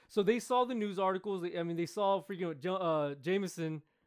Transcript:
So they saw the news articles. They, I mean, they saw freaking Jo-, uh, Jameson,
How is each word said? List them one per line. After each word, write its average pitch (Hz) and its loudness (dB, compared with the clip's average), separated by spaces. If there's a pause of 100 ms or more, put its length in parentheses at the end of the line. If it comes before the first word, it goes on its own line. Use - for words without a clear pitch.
So 208 0
they 220 4
saw 247 2
the 247 -2
news 208 -2
articles. 190 0
They, 175 -4
I 170 -2
mean, 170 -2
they 170 0
saw 196 2
freaking 170 -6
Jo-, 180 -2
uh, 156 2
Jameson, 160 -2 (240)